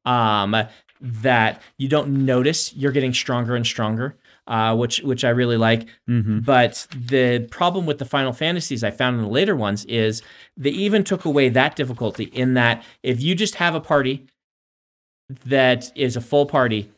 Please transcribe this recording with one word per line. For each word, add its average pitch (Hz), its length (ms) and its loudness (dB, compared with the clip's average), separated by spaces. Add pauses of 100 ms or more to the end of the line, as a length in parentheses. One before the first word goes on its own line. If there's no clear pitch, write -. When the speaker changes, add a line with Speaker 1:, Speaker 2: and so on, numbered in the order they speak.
Speaker 1:
um, 110 500 2 (440)
that 117 600 0 (160)
you 135 100 -4
don't 139 380 0
notice 131 500 0
you're 139 160 0
getting 131 220 0
stronger 120 420 -2
and 120 100 -2
stronger, 117 520 -4 (300)
uh, 113 280 0
which, 120 240 0
which 131 240 -4
I 123 60 2
really 120 280 2
like. 113 300 2 (220)
Speaker 2:
Mm-hmm. 110 300 0
Speaker 1:
But 123 540 2
the 123 560 0
problem 175 360 -2
with 147 140 -2
the 135 60 -8
Final 131 280 -2
Fantasies 151 500 -4
I 107 80 0
found 127 260 0
in 113 60 -2
the 101 60 -4
later 170 260 2
ones 104 300 -2
is 110 360 -2 (360)
they 143 140 -2
even 202 340 2
took - 180 -4
away 143 260 4
that 131 280 2
difficulty 117 480 -4
in 127 300 0
that 117 280 2 (200)
if 131 180 -2
you 170 140 0
just 208 200 -2
have 175 180 0
a 160 60 -4
party 131 480 -2 (1160)
that 127 500 2
is 123 200 -2
a 120 60 -6
full 143 240 2
party 117 520 0